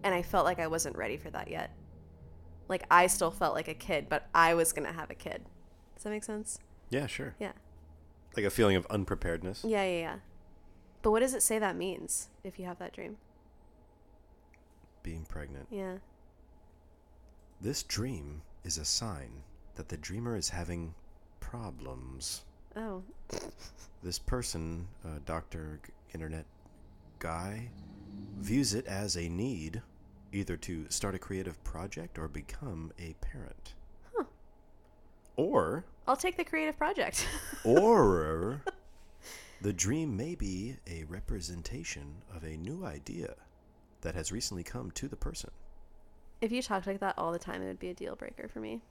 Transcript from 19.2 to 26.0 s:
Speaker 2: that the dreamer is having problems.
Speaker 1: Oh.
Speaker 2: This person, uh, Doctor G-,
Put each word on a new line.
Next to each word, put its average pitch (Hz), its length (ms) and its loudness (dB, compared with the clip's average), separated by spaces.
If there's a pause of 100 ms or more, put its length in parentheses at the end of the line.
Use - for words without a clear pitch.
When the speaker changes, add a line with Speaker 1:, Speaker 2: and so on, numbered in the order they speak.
Speaker 2:
that 85 120 -8
the 85 80 -4
dreamer 113 400 -2
is 90 120 0
having 85 480 -4 (420)
problems. 65 1040 -8 (320)
Speaker 1:
Oh. 202 300 -6 (960)
Speaker 2:
This 90 160 -4
person, 85 720 -2 (160)
uh, 78 200 -6
Doctor 80 600 -4
G-, - 60 -16 (220)